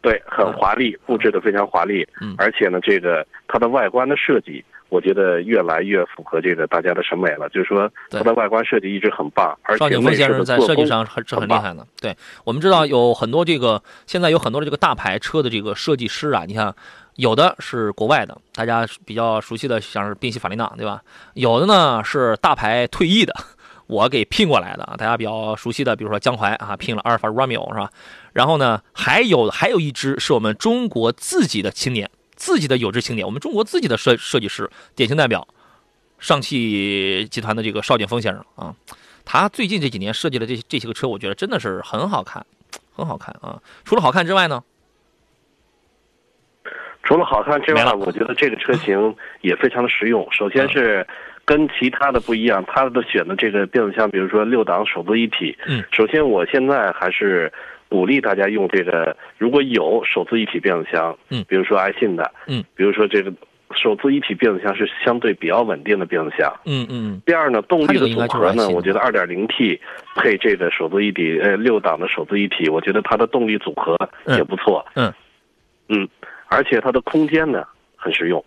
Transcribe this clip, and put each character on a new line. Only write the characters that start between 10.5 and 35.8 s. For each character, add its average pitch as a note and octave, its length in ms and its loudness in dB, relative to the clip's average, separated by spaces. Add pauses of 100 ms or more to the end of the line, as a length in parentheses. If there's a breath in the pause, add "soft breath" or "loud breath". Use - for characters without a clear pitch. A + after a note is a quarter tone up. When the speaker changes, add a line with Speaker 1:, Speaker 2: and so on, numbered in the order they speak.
Speaker 1:
工 - 0 -
很 - 0 -
棒。 - 0 -
Speaker 2:
邵 - 0 -
景 - 0 -
峰 - 0 -
先 - 0 -
生 - 20 4
在 - 0 -
设 D3 160 6
计 D3 120 4
上 A2+ 180 0
很， A2+ 220 -8
是 - 80 -6
很 A2 120 -2
厉 F#2+ 60 2
害 F#2 220 0
的。 B1 100 -18 (160)
对， G#2+ 160 -6 (260 loud breath)
我 A#2 80 -2
们 B2+ 80 -2
知 E3 80 2
道 E3+ 160 6
有 A#2+ 300 4
很 A2+ 160 -2
多 D#3+ 160 2
这 D#3+ 140 2
个， A2+ 240 2 (240 loud breath)
现 F3+ 120 -4
在 E3+ 120 4
有 E3 80 4
很 A#2+ 120 -2
多 C3 80 -2
的 D3+ 60 -2
这 C#3+ 60 -4
个 C#3+ 60 -4
大 D3+ 180 2
牌 G2+ 240 -2
车 D#3 240 -2
的 B2 80 0
这 G#2+ 100 -2
个 G#2+ 140 -4
设 D#3 200 0
计 A#2+ 120 -6
师 D3+ 240 -4
啊， F#2+ 160 0
你 G2+ 80 -10
看， G#2+ 180 -2 (420 loud breath)
有 A#2 200 2
的 D#3+ 240 4
是 A2 320 -4
国 G#2+ 160 -4
外 B2+ 180 2
的， - 100 -18 (200)
大 A2+ 100 -4
家 A#2 220 0 (180)
比 G#2+ 80 -14
较 A2+ 260 0
熟 A2+ 160 -8
悉 B2 120 -6
的， A#2 120 0
像 G2+ 280 -6
是 G#2 80 -6
宾 A#2+ 160 -6
夕 G2+ 80 -8
法 F2 100 -6
利 G2 60 -6
纳， A2 200 -6
对 A2+ 80 -10
吧？ G2+ 200 -10 (320 loud breath)
有 A#2+ 240 4
的 F3+ 80 2
呢 D3+ 360 4
是 A#2+ 340 0
大 D3+ 180 2
牌 A#2 320 0
退 - 200 0
役 G3+ 160 4
的， - 100 -2 (520 loud breath)
我 A2 240 2
给 B2+ 160 0
聘 G3+ 240 2
过 B2 100 4
来 F2 160 -6
的 - 100 -10
啊， - 120 -16
大 A2 80 -6
家 A#2 100 2
比 A2+ 80 -4
较 A2 320 -4
熟 A#2+ 160 -8
悉 C#3+ 120 -4
的， A#2+ 120 2
比 G#2 80 -12
如 G#2 60 -6
说 G#2 100 -2
江 B2+ 160 0
淮 G#2+ 200 0
啊， G#2 200 -10
聘 A2+ 200 -6
了 G2+ 80 -6
阿 A#2 80 0
尔 A#2 60 2
法 G#2+ 120 -2
Romeo， A#2 420 -2
是 A2+ 80 -6
吧？ G2+ 100 -6 (440 loud breath)
然 B2+ 140 4
后 D#3+ 100 4
呢， A#2 240 2 (120)
还 D#3 280 2
有， D3 280 4
还 - 180 -2
有 A3 120 2
一 D3+ 120 -2
支 C3+ 260 -4
是 - 160 -2
我 A#2+ 60 4
们 G#2+ 160 0
中 A#3 320 0
国 A#2 240 0
自 D#4+ 340 0
己 G#2+ 160 -2
的 G2+ 80 -2
青 - 220 -4
年， G#2 180 -4 (240)
自 E4+ 260 0
己 D#3 60 -2
的 C3 120 2
有 A2+ 120 0
志 A#2 120 -2
青 - 120 -6
年， G#2 120 -4
我 G2 60 -6
们 B2+ 100 -8
中 E4 100 -8
国 G#3+ 100 -2
自 E4 200 -2
己 G3+ 80 -2
的 A2+ 80 0
设-， A#2+ 200 4
设 - 220 -2
计 G#2 80 -4
师， G#2 220 -8 (260 loud breath)
典 B2+ 100 2
型 C3+ 120 -2
代 D3 100 2
表， G2 180 -2 (720 soft breath)